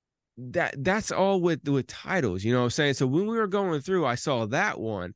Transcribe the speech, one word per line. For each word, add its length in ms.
that, 460
that's 280
all 300
with, 260
with 200
titles, 560
you 100
know 60
what 60
I'm 60
saying? 220
So 140
when 180
we 120
were 100
going 340
through, 240
I 100
saw 320
that 320
one. 360